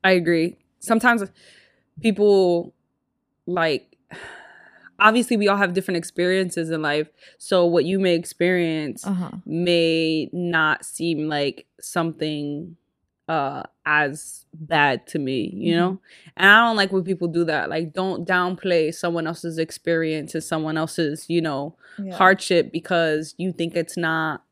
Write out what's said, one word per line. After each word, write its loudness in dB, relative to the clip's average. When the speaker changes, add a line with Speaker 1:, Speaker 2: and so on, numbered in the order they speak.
Speaker 1:
I 6
agree. 2
Sometimes 2
people, 4
like, -2
<sighs> -20
obviously 6
we 2
all 4
have 0
different -2
experiences -2
in -4
life. -2
So 2
what 4
you 0
may 2
experience -2
Speaker 2:
Uh-huh. -4
Speaker 1:
may 0
not 0
seem -4
like -4
something, -6
uh, -4
as -2
bad 2
to -4
me, -2
you -2
Speaker 2:
Mm-hmm. 2
Speaker 1:
know? 0
And 6
I 10
don't 0
like 0
when 0
people -4
do -2
that. -2
Like, -4
don't -4
downplay 0
someone -4
else's -8
experience -2
and -4
someone -4
else's, -4
you 2
know, -6
Speaker 2:
Yeah. -10
Speaker 1:
hardship 4
because -2
you -4
think -6
it's -4
not -2